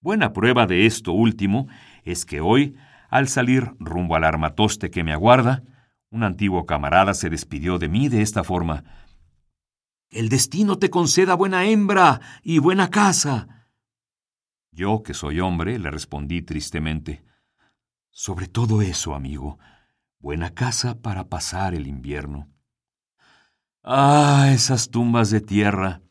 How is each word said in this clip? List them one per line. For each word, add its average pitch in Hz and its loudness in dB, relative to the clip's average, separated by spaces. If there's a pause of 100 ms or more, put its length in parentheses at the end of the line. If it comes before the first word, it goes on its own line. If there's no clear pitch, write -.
Buena 170 0
prueba 117 4
de 90 4
esto 110 0
último 107 0 (360)
es 87 -8
que 76 -8
hoy, 135 2 (340)
al 135 0
salir 127 0
rumbo 82 -4
al 80 2
armatoste 78 0
que 87 -6
me 80 -4
aguarda, 123 4 (460)
un 113 -6
antiguo 92 -2
camarada 85 2
se 87 -4
despidió 80 -6
de 82 -4
mí 117 0
de 117 0
esta 107 -2
forma: 87 -4 (1300)
"El 113 -4
destino 185 0
te 190 2
conceda 180 2
buena 190 0
hembra 196 4 (220)
y 160 2
buena 180 2
casa". 170 0 (1000)
Yo, 101 -2
que - -10
soy 76 -6
hombre, 92 -2
le 80 -8
respondí 73 -8
tristemente: 78 -8 (840)
"Sobre 92 -10
todo 110 0
eso, 85 -4
amigo, 71 -10 (600)
buena 151 -8
casa 120 -4
para 95 -8
pasar 92 -6
el 76 -6
invierno". 71 -10 (1400)
Ah, 139 6
esas 127 0
tumbas 117 2
de 107 2
tierra 98 0